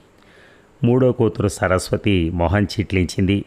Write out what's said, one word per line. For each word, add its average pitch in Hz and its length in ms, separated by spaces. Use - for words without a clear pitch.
మూడో 127 280
కూతురు 110 360
సరస్వతి 92 840
మొహం 87 340
చిట్లించింది. 95 840